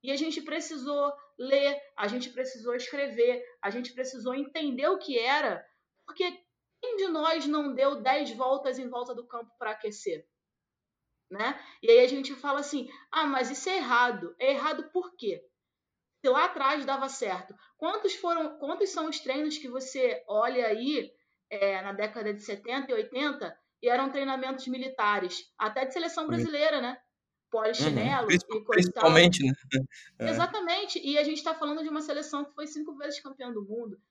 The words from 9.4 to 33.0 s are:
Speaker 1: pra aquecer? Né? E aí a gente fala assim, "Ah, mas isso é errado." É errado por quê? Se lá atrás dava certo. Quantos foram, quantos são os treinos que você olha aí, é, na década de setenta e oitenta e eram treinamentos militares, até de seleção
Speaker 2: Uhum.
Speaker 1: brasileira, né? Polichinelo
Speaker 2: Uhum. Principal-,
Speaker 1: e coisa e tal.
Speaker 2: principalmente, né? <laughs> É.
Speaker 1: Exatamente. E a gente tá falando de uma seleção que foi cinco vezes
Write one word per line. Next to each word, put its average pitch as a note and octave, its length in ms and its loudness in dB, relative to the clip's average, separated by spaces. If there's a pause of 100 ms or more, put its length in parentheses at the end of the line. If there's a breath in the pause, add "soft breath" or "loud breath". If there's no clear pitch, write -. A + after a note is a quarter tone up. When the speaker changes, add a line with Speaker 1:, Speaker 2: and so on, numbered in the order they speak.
Speaker 1:
pra A3 140 -6
aquecer? G#3 560 -6 (1000)
Né? A3 300 -4 (220 loud breath)
E A3+ 100 4
aí A#3+ 80 12
a B3 80 10
gente C4+ 280 -2
fala C#4+ 260 -2
assim, C#4+ 260 -4 (240 loud breath)
"Ah, D#4 140 2
mas C4 260 0
isso - 180 -6
é F#4+ 80 0
errado." A#3+ 600 2
É C4 120 4
errado D4 400 -2
por - 240 -4
quê? G3 280 -6 (760)
Se C4+ 80 4
lá D4 160 6
atrás C#4+ 400 0
dava C4+ 240 -2
certo. F#3 440 -6 (240 soft breath)
Quantos G4 380 -2
foram, E4 440 -2
quantos F#4 300 -2
são D#4 200 -4
os - 100 -6
treinos D4 380 -2
que C4 120 -12
você B3+ 580 -2
olha A#3+ 400 2
aí, A#3+ 440 -2 (380)
é, G3 320 0
na G3 120 -6
década G#3 400 -4
de G3+ 80 -10
setenta B3 500 -6
e A#3+ 40 2
oitenta B3 640 -4 (240)
e A#3+ 80 4
eram C4 220 4
treinamentos C4 560 -4
militares, G#3+ 920 -2
até A#3 280 -2
de C4 80 -8
seleção E4 300 -4
Speaker 2:
Uhum. D#4 60 -4
Speaker 1:
brasileira, D4+ 520 2
né? B3 160 -6 (540)
Polichinelo A#3+ 680 2
Speaker 2:
Uhum. A3 60 -2
Principal-, F#3 300 2
Speaker 1:
e G#3+ 80 -4
coisa F3+ 240 4
e - 20 -4
tal. - 120 0
Speaker 2:
principalmente, E3 420 10
né? C3 80 4
<laughs> C3 360 -2 (300 soft breath)
É. A2+ 100 0
Speaker 1:
Exatamente. F4+ 680 -2
E C#4+ 180 0
a D4 60 4
gente D4+ 200 -2
tá D#4+ 100 -2
falando D#4 300 -4
de D#4 60 -4
uma D#4 120 -4
seleção D4 420 -4
que - 100 -10
foi D4+ 140 -8
cinco D4+ 300 -8
vezes C#4+ 240 -8